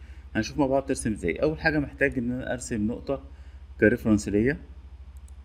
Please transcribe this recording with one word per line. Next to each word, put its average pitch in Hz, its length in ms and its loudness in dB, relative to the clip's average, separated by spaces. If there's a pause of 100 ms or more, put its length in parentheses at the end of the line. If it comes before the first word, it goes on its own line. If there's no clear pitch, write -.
(360)
هنشوف 113 240 -2
مع 143 60 4
بعض 135 180 2
ترسم 127 280 -2
ازاي. 85 240 0
اول 156 240 0
حاجة 156 200 2
محتاج 135 380 0
ان 120 140 -2
انا 127 220 -4
ارسم 117 340 -2
نقطة - 360 -4 (560)
كريفرنس 110 500 6
ليا، 117 280 4 (880)